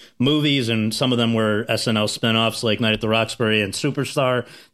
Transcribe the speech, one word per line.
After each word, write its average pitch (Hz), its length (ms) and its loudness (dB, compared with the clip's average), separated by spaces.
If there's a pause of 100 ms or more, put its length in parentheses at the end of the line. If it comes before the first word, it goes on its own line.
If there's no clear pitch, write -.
(200)
movies, 143 500 2
and 110 240 0
some 127 180 0
of 120 60 2
them 117 160 2
were 110 340 0
S 113 200 -2
N 110 100 2
L 107 100 2
spinoffs 113 540 0
like 107 180 0
Night 110 140 2
at 107 80 -2
the 113 80 -2
Roxbury 110 540 0
and 98 100 -4
Superstar. 135 720 -2 (260)